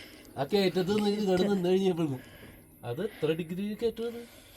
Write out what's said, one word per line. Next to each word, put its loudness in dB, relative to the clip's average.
ആ 0
കയറ്റത്ത് 2
നിന്ന് 2
ഇങ്ങോട്ട് 2
നിന്ന് 2
കഴിഞ്ഞപ്പോഴാണ് 2
അത് -4
എത്ര -4
ഡിഗ്രി -6
കയറ്റം, -2
അത് -10